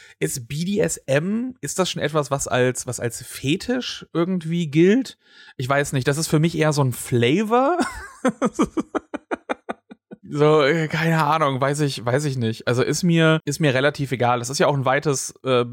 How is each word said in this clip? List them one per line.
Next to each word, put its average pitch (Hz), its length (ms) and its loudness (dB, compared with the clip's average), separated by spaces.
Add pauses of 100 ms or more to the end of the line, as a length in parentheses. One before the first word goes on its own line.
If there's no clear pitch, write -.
(180)
ist 143 300 -6
B 147 160 -6
D 202 160 -2
S 165 160 -2
M, 202 640 -2
ist - 180 -10
das 185 120 0
schon 165 100 -6
etwas, 151 300 -2
was 139 180 -4
als, 127 380 0
was 123 140 -8
als - 220 -6
Fetisch - 920 -4
irgendwie 170 560 -2
gilt? 185 480 4 (400)
Ich 123 100 -6
weiß 143 240 0
nicht, 135 160 0
das 143 80 2
ist 160 120 -4
für 156 100 2
mich 165 180 2
eher 151 160 2
so 143 100 2
ein 127 100 2
Flavor. 214 840 2 (440)
<laughs> - 340 -2 (1700)
So, 147 340 4
äh, 156 260 2
keine 160 340 2
Ahnung, 147 380 2
weiß 139 200 0
ich, 139 240 -2
weiß 127 200 0
ich 135 120 -2
nicht. 113 300 -2
Also 123 160 2
ist 151 220 0
mir, 160 400 4
ist 143 160 -4
mir 143 140 2
relativ 139 360 0
egal. 123 300 2
Das 120 100 -8
ist 139 80 -6
ja 165 80 4
auch 143 80 2
ein 139 100 -2
weites, 135 480 0 (120)
äh, 127 280 2